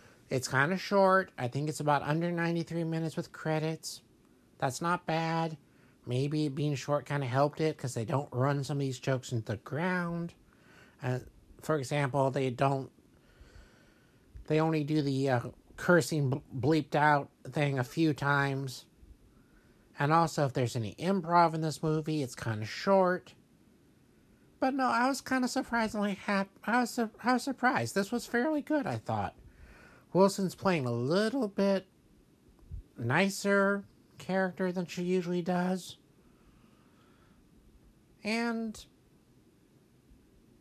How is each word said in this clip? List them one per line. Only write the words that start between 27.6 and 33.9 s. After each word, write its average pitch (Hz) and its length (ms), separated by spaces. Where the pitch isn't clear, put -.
This 196 160
was 240 160
fairly 294 340
good, 285 260
I 127 100
thought. 107 400
Wilson's 190 420
playing 170 320
a 120 40
little 202 580
bit 196 380
nicer 196 880